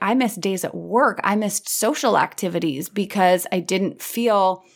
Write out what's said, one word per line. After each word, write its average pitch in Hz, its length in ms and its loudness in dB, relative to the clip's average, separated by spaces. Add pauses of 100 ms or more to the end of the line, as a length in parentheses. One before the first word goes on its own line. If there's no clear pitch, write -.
I 202 120 2
missed 226 260 0
days 190 240 -2
at - 100 -6
work. 196 480 0
I 202 140 0
missed 208 320 -4
social 220 500 0
activities 165 680 -2
because 185 640 2
I 185 80 0
didn't 185 420 -2
feel 202 640 0 (120)